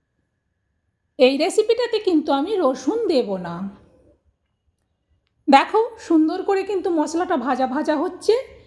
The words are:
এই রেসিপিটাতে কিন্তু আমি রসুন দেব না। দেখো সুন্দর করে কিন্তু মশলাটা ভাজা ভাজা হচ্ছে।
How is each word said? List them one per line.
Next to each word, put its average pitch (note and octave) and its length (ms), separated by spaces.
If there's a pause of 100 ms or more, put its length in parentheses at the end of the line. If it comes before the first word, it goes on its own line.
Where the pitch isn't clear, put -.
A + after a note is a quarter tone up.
(1200)
এই C4+ 180
রেসিপিটাতে A4+ 640
কিন্তু E4+ 340
আমি E4 260
রসুন F4+ 480
দেব G#3 300
না। F3+ 420 (1700)
দেখো F#4+ 480
সুন্দর D#4+ 440
করে G4 200
কিন্তু F#4+ 280
মশলাটা D#4+ 460
ভাজা B3+ 300
ভাজা D4+ 300
হচ্ছে। F4+ 360 (340)